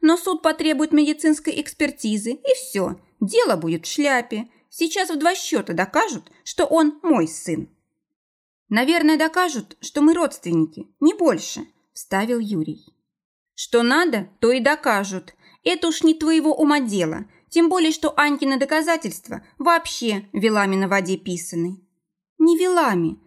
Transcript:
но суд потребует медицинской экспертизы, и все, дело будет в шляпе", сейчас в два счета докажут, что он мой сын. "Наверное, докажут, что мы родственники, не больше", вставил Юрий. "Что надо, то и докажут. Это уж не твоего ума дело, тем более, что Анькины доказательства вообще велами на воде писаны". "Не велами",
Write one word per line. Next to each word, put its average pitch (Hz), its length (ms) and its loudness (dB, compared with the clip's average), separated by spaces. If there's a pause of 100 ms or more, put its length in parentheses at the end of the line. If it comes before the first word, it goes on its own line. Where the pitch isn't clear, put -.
но 320 160 6
суд 349 260 -4
потребует 311 500 0
медицинской 302 680 2
экспертизы, 233 720 -4
и 508 220 -2
все, 190 460 -4 (200)
дело 320 360 2
будет 165 300 -4
в - 60 -8
шляпе", 240 560 -2 (220)
сейчас 349 400 -4
в 311 80 -4
два 339 160 0
счета 240 400 -4
докажут, 208 560 -2 (140)
что - 200 -2
он 302 380 2
мой 262 260 2
сын. - 400 -8 (1000)
"Наверное, 302 480 4
докажут, 320 640 -2
что - 200 -6
мы 302 140 -2
родственники, 170 720 -2 (140)
не 311 120 4
больше", 330 540 -2 (260)
вставил 226 460 -4
Юрий. 170 480 -6 (680)
"Что - 280 0
надо, 247 560 0
то 233 140 4
и 262 80 0
докажут. 220 760 -2 (300)
Это 339 240 0
уж 311 160 0
не 320 100 6
твоего 311 400 2
ума 294 240 2
дело, 202 460 -2 (240)
тем 339 200 2
более, 330 220 2
что 311 260 -2
Анькины 277 420 2
доказательства 311 840 -4 (140)
вообще 262 720 -2
велами 202 440 2
на 190 100 2
воде 190 320 0
писаны". 175 600 -6 (580)
"Не 330 180 6
велами", 294 720 2